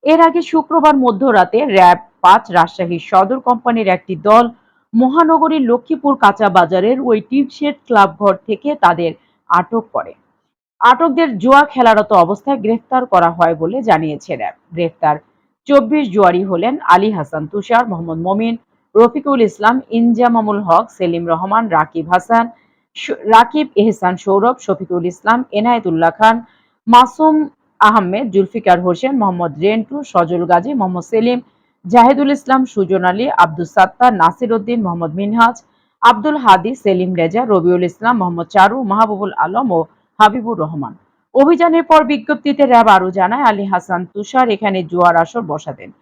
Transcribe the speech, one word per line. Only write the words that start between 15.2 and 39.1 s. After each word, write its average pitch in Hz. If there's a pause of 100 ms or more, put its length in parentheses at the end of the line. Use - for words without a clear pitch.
চব্বিশ 277
জুয়ারি 180
হলেন 190 (120)
আলী 190
হাসান 156
তুষার, 226
মোহাম্মদ 165
মমিন, 208 (400)
রফিকুল 247
ইসলাম, 214 (140)
ইনজামামুল 233
হক, 180
সেলিম 170
রহমান, 190
রাকিব 160
হাসান, 226 (520)
স-, -
রাকিব 233 (100)
এহসান 196
সৌরভ, 202
শফিকুল 185
ইসলাম, 208 (140)
এনায়েতুল্লাহ 202
খান, 220 (500)
মাসুম 254 (440)
আহমেদ, 214
জুলফিকার 190
হোসেন, 180
মোহাম্মদ 175
রেন্টু, 220
সজল 175
গাজী, 175
মোহাম্মদ 185
সেলিম, 233 (460)
জাহিদুল 254
ইসলাম, 262
সুজন 190
আলী, 196 (100)
আব্দুস 165
সাত্তার, 208
নাসির 180
উদ্দিন, 226
মোহাম্মদ 170
মিনহাজ, 226 (460)
আব্দুল 208
হাদি, 202
সেলিম 185
রেজা, 170
রবিউল 180
ইসলাম, 220
মোহাম্মদ 170
চারু, 202
মাহবুবুল 208